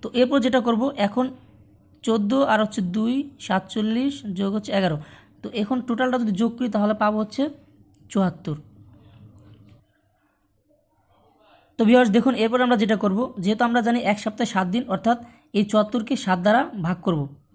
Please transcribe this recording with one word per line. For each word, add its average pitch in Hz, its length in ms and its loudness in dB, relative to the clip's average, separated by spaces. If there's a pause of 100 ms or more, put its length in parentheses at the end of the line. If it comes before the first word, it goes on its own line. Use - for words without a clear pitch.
তো 220 40 -12 (140)
এরপর 254 240 4
যেটা 254 220 2
করব, 233 160 0 (240)
এখন 247 180 -2 (800)
চোদ্দো 220 320 2 (140)
আর 214 120 4
হচ্ছে 208 160 -4 (160)
দুই, 226 180 0 (320)
সাতচল্লিশ 220 640 -2 (260)
যোগ 196 180 -2
হচ্ছে 208 220 -6
এগারো। 175 180 0 (460)
তো - 40 -12 (160)
এখন 254 140 -2 (120)
টোটালটা 254 340 0
যদি 214 180 0
যোগ 233 180 2
করি, 247 160 -2
তাহলে 208 280 0
পাবো 214 200 0
হচ্ছে 214 200 -4 (720)
চুয়াত্তর। 175 440 -2 (3250)
তো 233 120 0
ভিউয়ার্স, 247 280 8
দেখুন, 247 160 4 (100)
এরপর 226 240 0
আমরা 240 160 2
যেটা 220 220 2
করব, 196 140 0 (240)
যেহেতু 214 260 0
আমরা 240 180 2
জানি 240 120 2 (140)
এক 208 120 0
সপ্তাহে 220 300 -2
সাত 190 200 0
দিন, 247 80 0 (120)
অর্থাৎ 226 240 0 (400)
এই 214 120 2
চুয়াত্তরকে 214 440 0 (100)
সাত 185 200 0
দ্বারা 214 160 6 (260)
ভাগ 175 100 -2 (100)
করব। 165 140 0 (340)